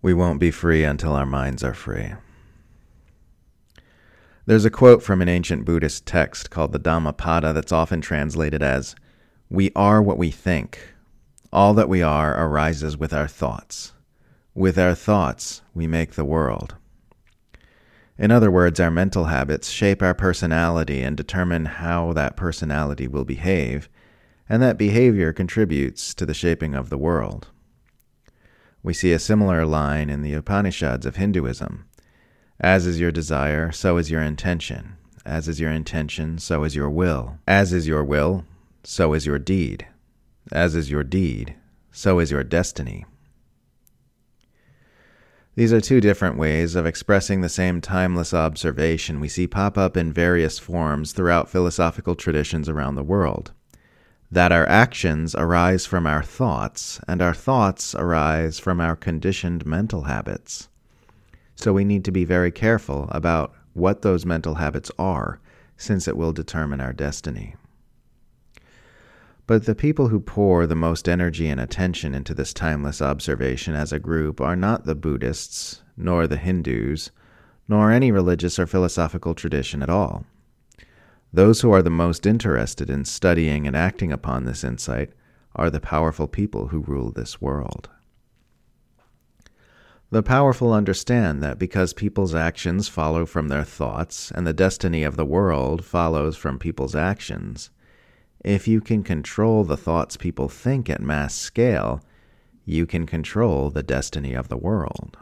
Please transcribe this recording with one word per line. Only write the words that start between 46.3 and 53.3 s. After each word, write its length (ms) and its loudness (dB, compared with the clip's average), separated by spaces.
ways 380 0
of 100 0
expressing 560 0
the 80 -2
same 320 -2
timeless 540 -2
observation 840 -2
we 100 -6
see 180 -2
pop 320 -2
up 180 0
in 160 -2
various 460 2
forms 520 -4
throughout 380 2
philosophical 640 0
traditions 560 -2
around 240 -4
the 100 -6
world. 480 -2